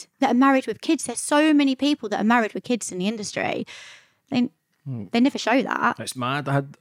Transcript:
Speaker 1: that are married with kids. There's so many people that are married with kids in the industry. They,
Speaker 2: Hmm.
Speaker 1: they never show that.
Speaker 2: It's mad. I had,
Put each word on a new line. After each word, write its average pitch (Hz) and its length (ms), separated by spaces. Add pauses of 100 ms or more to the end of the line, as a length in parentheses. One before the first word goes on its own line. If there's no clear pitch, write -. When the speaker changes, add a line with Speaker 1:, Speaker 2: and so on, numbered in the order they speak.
(220)
Speaker 1:
that 269 100
are - 60
married 269 300
with 220 120
kids. 311 240
There's 240 160
so 302 340
many 277 220
people 285 320
that 202 140
are 208 40
married 226 280
with - 100
kids - 260
in 185 100
the 180 80
industry. - 580 (640)
They, - 200 (360)
Speaker 2:
Hmm. 120 260
Speaker 1:
they 233 80
never 262 200
show 240 240
that. - 360
Speaker 2:
It's 110 160
mad. 131 320
I 139 60
had, 139 280